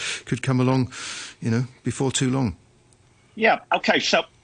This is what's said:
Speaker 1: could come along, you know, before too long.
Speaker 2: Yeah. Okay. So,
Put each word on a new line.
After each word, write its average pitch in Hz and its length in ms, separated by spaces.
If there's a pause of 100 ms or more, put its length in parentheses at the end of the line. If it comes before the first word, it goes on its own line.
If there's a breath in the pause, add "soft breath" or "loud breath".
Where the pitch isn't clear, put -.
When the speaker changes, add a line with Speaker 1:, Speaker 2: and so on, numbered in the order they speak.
(240 loud breath)
Speaker 1:
could - 160
come 131 200
along, 127 300 (520 loud breath)
you 123 80
know, 120 160 (180)
before 131 260
too 127 200
long. 127 260 (800)
Speaker 2:
Yeah. 220 240 (120)
Okay. 180 280
So, - 240 (200)